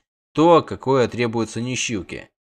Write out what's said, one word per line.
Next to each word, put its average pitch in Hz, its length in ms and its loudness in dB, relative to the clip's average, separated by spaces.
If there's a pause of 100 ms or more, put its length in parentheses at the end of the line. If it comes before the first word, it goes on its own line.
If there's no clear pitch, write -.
(340)
то, 160 280 6
какое 127 460 -2
требуется 113 520 -4
Нищуке, 120 720 -8 (120)